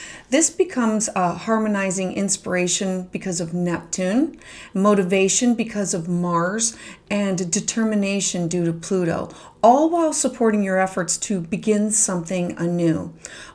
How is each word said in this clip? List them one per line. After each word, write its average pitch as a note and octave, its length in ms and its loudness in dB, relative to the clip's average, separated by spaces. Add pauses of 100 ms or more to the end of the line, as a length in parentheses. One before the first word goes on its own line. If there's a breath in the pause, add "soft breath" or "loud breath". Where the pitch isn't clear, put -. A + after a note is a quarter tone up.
(300 loud breath)
This D4+ 180 4
becomes A3 640 0
a F3 180 2
harmonizing G3 800 0
inspiration F#3 1000 -2
because F3 260 -4
of E3 140 -4
Neptune, F#3 840 -2 (340 loud breath)
motivation G3 800 4
because G#3+ 380 -4
of F3 160 -4
Mars, F3 640 0 (360 loud breath)
and F#3+ 420 0
determination G3+ 960 0
due F3 160 0
to E3+ 80 2
Pluto, E3+ 580 -2 (320 loud breath)
all C#4 280 6
while E4 240 2
supporting A3+ 480 0
your F#3+ 160 0
efforts F#3 400 0
to F#3+ 220 -4
begin G#3 500 0
something F3+ 640 -2
anew. E3+ 560 0 (420 loud breath)